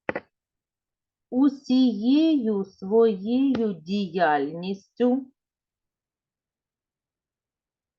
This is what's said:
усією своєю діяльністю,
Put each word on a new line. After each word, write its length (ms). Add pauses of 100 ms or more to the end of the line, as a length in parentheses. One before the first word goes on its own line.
(1300)
усією 1300
своєю 1080
діяльністю, 1600 (2750)